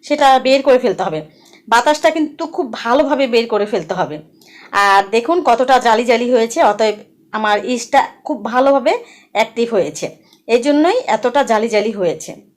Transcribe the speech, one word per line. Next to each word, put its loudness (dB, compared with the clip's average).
সেটা 4
বের 2
করে 4
ফেলতে -2
হবে। -6
বাতাসটা 2
কিন্তু -4
খুব -6
ভালোভাবে 0
বের 0
করে -2
ফেলতে -6
হবে। -6
আর 4
দেখুন 0
কতটা 2
জালি 2
জালি 0
হয়েছে, 0
অতএব 2
আমার -2
ইস্টটা 0
খুব -8
ভালোভাবে 0
অ্যাক্টিভ -4
হয়েছে, -4
এই 2
জন্যই 2
এতটা 0
জালি 0
জালি 0
হয়েছে। -6